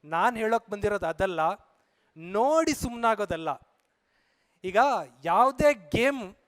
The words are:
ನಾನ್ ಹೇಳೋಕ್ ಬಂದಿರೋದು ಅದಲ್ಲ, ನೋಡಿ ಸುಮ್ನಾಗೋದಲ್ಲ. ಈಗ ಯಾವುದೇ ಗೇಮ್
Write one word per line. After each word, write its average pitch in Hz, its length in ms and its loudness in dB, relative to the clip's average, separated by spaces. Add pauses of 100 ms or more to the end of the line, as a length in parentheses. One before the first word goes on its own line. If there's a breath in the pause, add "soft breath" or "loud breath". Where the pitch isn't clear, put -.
ನಾನ್ 175 320 0
ಹೇಳೋಕ್ 220 340 -2
ಬಂದಿರೋದು 202 360 -2
ಅದಲ್ಲ, 165 340 -2 (760)
ನೋಡಿ 254 580 0
ಸುಮ್ನಾಗೋದಲ್ಲ. 208 720 -2 (1160)
ಈಗ 185 140 0 (460)
ಯಾವುದೇ 247 500 2
ಗೇಮ್ 226 600 -2 (140)